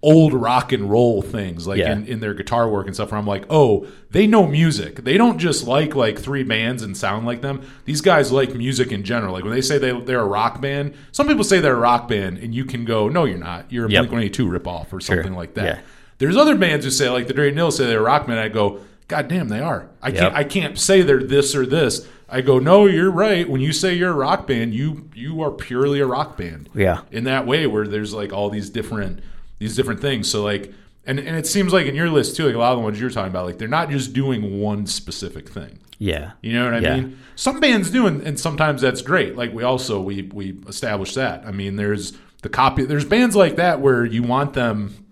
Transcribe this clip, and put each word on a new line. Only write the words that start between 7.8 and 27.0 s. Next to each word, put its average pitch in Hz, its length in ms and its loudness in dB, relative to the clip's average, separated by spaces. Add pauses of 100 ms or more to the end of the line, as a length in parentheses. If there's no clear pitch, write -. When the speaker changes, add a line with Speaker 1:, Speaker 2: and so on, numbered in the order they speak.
Speaker 1:
These 147 160 -4
guys 151 280 4
like 131 240 2
music 123 380 -2
in 101 100 -4
general. 101 300 -4
Like, 92 120 -6
when 110 100 -4
they 131 80 0
say 143 160 0
they, 127 200 0
they're 127 220 -2
a 110 60 0
rock 107 340 0
band, 143 320 -4 (180)
some - 160 0
people 277 160 4
say 196 180 4
they're 139 160 4
a 117 40 0
rock 120 260 4
band, 98 300 -2
and 117 180 -8
you 131 120 -4
can 123 180 -6
go, 110 240 2
"No, 165 160 0
you're 95 140 -2
not. 85 320 -10
You're 117 160 -2
a 107 40 0
Speaker 2:
Yep. 95 100 6
Speaker 1:
Blink - 120 0
one 117 100 0
eighty-two 104 240 -2
ripoff 87 460 -6
or 95 80 -10
Speaker 2:
Sure. 95 160 0
Speaker 1:
something 90 180 -4
like 87 200 -12
that." 101 100 -6
Speaker 2:
Yeah. 82 140 -4 (400)
Speaker 1:
There's 156 180 0
other 294 180 6
bands 165 300 0
who 135 60 -2
say, 131 180 0
like, 123 180 -2
the 135 80 -6
Dirty 143 200 2
Nil 165 160 0
say 135 160 0
they're 113 140 2
a - 20 2
rock 139 240 2
band, 117 120 -2
I 110 120 -4
go, 101 300 0 (280)
"God 147 180 -4
damn, 156 220 -2
they 104 120 -4
are." 143 280 -6 (140)
I 131 80 -4
can't, 92 140 0
Speaker 2:
Yep. 95 100 2
Speaker 1:
I 147 100 0
can't 165 340 -4
say 190 220 6
they're 143 220 4
this 139 340 2
or 131 80 2
this. 131 420 0 (220)
I 127 140 -4
go, 131 160 4
"No, 175 260 8
you're 185 260 6
right. 180 380 2
When 131 140 0
you 151 100 0
say 185 220 0
you're 175 160 0
a 170 40 -2
rock 156 320 0
band, 117 280 0
you, 151 400 -4
you 151 260 -8
are 151 100 -2
purely 139 500 0
a 139 60 2
rock 131 300 -2
band." 82 380 -12
Speaker 2:
Yeah. 92 240 2 (120)